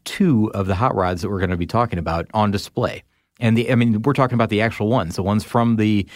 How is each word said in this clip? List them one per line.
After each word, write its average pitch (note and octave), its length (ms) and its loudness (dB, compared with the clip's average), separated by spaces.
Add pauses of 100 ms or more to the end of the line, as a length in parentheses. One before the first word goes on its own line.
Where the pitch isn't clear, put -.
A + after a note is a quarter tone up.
two A#2 500 2
of G2 140 -2
the F#2+ 80 0
hot A#2+ 180 0
rods F2+ 280 -2
that G2 80 -4
we're G2 100 -4
gonna F2+ 160 -2
be E2+ 100 -2
talking A2+ 320 -2
about E2 360 -4
on G#2 180 0
display. - 500 -4 (380)
And A2+ 180 2
the, B2 140 0
I B2+ 40 4
mean, A#2 260 2
we're C#3+ 100 0
talking C3 240 0
about A#2 140 2
the G#2 120 2
actual A2 280 -2
ones, F#2+ 260 -2
the G2 80 -4
ones G#2 220 0
from A#2 320 2
the, G#2+ 280 2 (100)